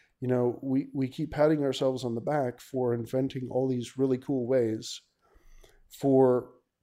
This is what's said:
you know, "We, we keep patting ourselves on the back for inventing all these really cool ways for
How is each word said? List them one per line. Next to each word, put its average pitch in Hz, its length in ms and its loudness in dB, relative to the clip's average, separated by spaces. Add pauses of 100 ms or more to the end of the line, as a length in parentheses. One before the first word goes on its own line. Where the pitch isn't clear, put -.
(200)
you 127 80 -6
know, 123 340 0
"We, 135 320 -2
we 135 140 -2
keep 143 240 -6
patting 151 320 2
ourselves 131 400 0
on 120 120 -4
the 117 60 -6
back 139 380 -2
for 127 340 -2
inventing 127 580 -4
all 131 180 0
these 123 280 -4
really 131 200 2
cool 127 300 -4
ways 113 540 -2 (840)
for 131 600 4 (340)